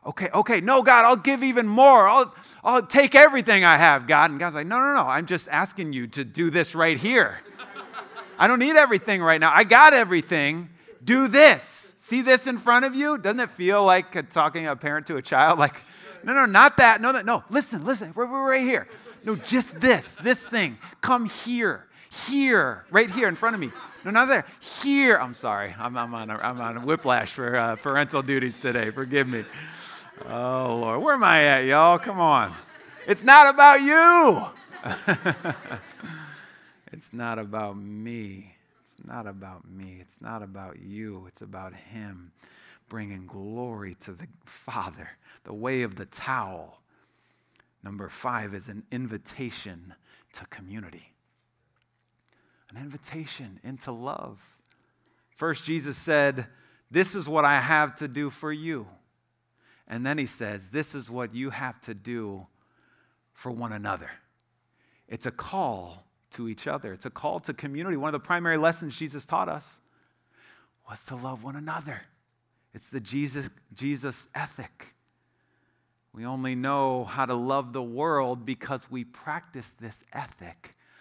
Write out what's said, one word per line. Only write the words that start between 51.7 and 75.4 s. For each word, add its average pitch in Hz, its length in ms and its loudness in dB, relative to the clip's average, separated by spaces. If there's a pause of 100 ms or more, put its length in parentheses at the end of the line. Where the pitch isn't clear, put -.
An 104 80 -20
invitation 139 840 -18
into 131 300 -16
love. - 640 -16 (720)
First, 156 340 -8
Jesus 147 340 -8
said, 143 480 -2 (440)
"This 185 240 -2
is 165 140 -10
what 151 160 0
I 143 160 2
have 151 360 -2
to 151 120 -12
do 139 220 -10
for 151 220 -14
you." 151 340 -12 (1040)
And 120 160 -12
then 147 140 -6
he 135 80 -6
says, 104 440 -14
"This 147 240 -10
is 117 160 -16
what 120 240 -12
you 123 160 -10
have 127 320 -14
to 113 120 -16
do 101 520 -14 (840)
for - 180 -16
one 117 220 -12
another." 101 380 -10 (960)
It's - 180 -14
a 123 40 -10
call 98 720 -10 (280)
to 117 160 -12
each 107 180 -14
other. 135 260 -10
It's 92 140 -18
a 120 40 -16
call 151 300 -10
to 147 140 -14
community. 151 420 -12
One 143 120 -8
of 147 120 -10
the - 60 -20
primary 175 300 -4
lessons 160 420 -4
Jesus 147 260 -14
taught 170 240 -6
us - 320 -14 (1080)
was - 180 -20
to 131 80 -18
love 127 300 -14
one 139 120 -16
another. 147 460 -14 (720)
It's 110 140 -20
the 135 120 -12
Jesus, 135 480 -10 (260)
Jesus 135 600 -10
ethic. - 600 -16 (1160)